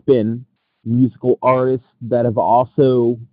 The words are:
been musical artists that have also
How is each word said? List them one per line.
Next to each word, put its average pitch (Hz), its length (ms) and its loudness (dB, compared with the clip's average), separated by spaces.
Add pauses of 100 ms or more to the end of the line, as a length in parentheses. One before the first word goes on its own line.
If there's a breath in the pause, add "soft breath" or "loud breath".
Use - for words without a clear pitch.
been 120 400 0 (380)
musical 120 580 0
artists 127 460 0 (140)
that 120 240 -2
have 113 120 -2
also 120 840 0 (140)